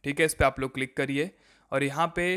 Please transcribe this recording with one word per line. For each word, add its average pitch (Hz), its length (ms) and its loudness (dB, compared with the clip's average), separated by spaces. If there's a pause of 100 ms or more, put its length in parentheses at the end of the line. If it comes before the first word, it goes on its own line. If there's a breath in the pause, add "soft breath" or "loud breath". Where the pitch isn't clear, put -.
ठीक 143 160 -4
है, 160 60 6
इस 151 80 -2
पे 151 100 2
आप 135 160 2
लोग 135 140 -4
क्लिक 131 220 -6
करिए 143 340 -2 (420 soft breath)
और 135 100 2
यहाँ 143 240 0 (100)
पे 175 100 0 (100)